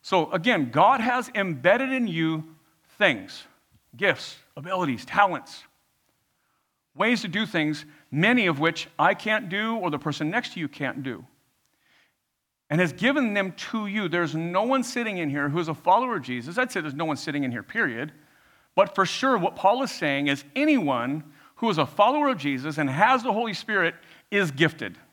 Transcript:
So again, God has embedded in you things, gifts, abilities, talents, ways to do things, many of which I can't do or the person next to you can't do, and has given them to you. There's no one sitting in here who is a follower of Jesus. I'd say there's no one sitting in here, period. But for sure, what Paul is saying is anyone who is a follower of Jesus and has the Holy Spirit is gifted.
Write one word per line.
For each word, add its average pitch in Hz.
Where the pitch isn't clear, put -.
So 165
again, 175
God 214
has 247
embedded 196
in 247
you 160
things, 123
gifts, 170
abilities, 151
talents, 180
ways 214
to 208
do 202
things, 156
many 202
of 143
which 160
I 175
can't 214
do 220
or 180
the 147
person 151
next -
to 180
you 151
can't 135
do, 117
and 156
has 165
given 247
them 180
to 214
you. 196
There's 160
no 175
one 254
sitting 226
in 160
here 143
who 160
is 160
a 160
follower 220
of 143
Jesus. 123
I'd 247
say 190
there's 151
no 160
one 147
sitting 143
in 127
here, 113
period. 127
But 196
for 190
sure, 254
what 185
Paul 240
is -
saying 143
is 139
anyone 151
who 226
is 160
a 139
follower 269
of 240
Jesus 143
and 147
has 226
the 240
Holy 220
Spirit 180
is 196
gifted. 131